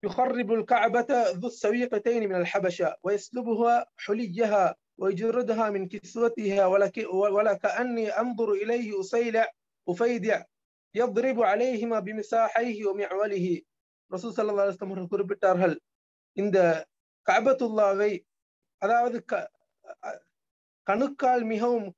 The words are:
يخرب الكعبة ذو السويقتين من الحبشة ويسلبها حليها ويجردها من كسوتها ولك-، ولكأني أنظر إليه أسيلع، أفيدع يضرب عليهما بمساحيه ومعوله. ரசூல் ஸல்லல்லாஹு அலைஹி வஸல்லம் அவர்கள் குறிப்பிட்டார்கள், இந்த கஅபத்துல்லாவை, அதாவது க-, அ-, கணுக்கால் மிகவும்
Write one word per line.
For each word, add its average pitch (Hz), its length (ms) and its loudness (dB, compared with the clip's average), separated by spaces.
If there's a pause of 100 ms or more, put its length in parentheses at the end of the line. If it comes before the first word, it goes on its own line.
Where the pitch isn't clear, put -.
يخرب 240 500 -2
الكعبة 233 580 2 (220)
ذو 185 160 -4
السويقتين 233 800 0
من 185 80 -2
الحبشة 175 520 0 (140)
ويسلبها 226 720 0 (220)
حليها 208 680 0 (340)
ويجردها 220 720 0
من 196 180 -2
كسوتها 214 800 -2
ولك-، 196 420 2 (240)
ولكأني 214 760 0
أنظر 226 420 -2
إليه 220 360 -2 (120)
أسيلع، 226 440 0 (420)
أفيدع 208 520 0 (560)
يضرب 233 480 0
عليهما 226 560 0
بمساحيه 220 840 -2
ومعوله. 196 640 -2 (640)
ரசூல் 185 260 -8
ஸல்லல்லாஹு 208 300 0
அலைஹி 196 80 -2
வஸல்லம் 190 180 -10
அவர்கள் 185 200 -8
குறிப்பிட்டார்கள், 185 600 2 (640)
இந்த 196 220 2 (680)
கஅபத்துல்லாவை, 214 840 2 (720)
அதாவது 240 420 0
க-, - 240 -6 (560)
அ-, - 160 -12 (680)
கணுக்கால் 254 580 0
மிகவும் 226 540 -2